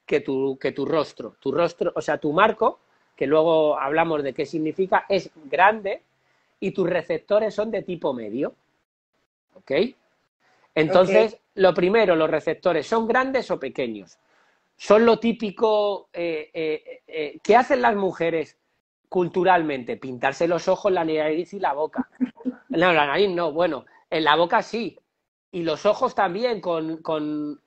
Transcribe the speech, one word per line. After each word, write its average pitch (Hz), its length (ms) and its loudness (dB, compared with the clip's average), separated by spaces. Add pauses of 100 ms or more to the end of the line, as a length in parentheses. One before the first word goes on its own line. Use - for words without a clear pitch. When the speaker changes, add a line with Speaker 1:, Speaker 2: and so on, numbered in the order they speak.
Speaker 1:
que 147 160 0
tu, 135 380 -2
que 135 120 -2
tu 139 140 -6
rostro. 135 540 -4
Tu 139 120 -4
rostro, 170 440 0
o 160 60 -4
sea, 151 180 -2
tu 147 120 -2
marco, 220 480 2 (360)
que 147 120 -2
luego 156 500 4
hablamos 151 460 0
de 135 100 -6
qué 147 120 -4
significa, 170 640 -2
es 185 200 -2 (160)
grande 202 580 2 (560)
y 190 120 -4
tus 175 180 0
receptores 180 640 0
son 220 180 -4
de 196 120 -4
tipo 165 300 -4
medio, 123 420 -6 (1000)
¿ok? - 160 -14 (1040)
Entonces, 190 580 4
Speaker 2:
Ok. - 60 -20 (160)
Speaker 1:
lo 185 180 4
primero, 190 420 2
los 160 140 2
receptores, 160 580 -2
¿son 226 200 0
grandes 254 440 0
o 160 80 -4
pequeños? 113 580 -8 (600)
Son 220 280 4
lo 226 140 4
típico, 214 960 -2
eh, 165 400 -6
eh, 156 540 -8
eh, 151 360 -10
¿qué 208 120 6
hacen 254 260 2
las 233 140 2
mujeres 165 640 -4 (540)
culturalmente, 160 840 0
pintarse 135 500 -2
los 170 220 -2
ojos, 185 200 0
la 180 140 2
nariz 156 500 -2
y 202 60 -12
la 165 140 -2
boca. 156 440 -6
Speaker 2:
<laughs> - 520 -6
Speaker 1:
No, 175 240 2
la 147 120 4
nariz 175 240 0
no, 170 220 -2
bueno, 156 340 -2 (240)
en 160 140 -2
la 147 140 4
boca 175 260 2
sí. 214 340 -8 (540)
Y 175 120 -6
los 156 220 -4
ojos 208 300 0
también, 208 460 -2
con, 160 400 -4
con, 151 640 -6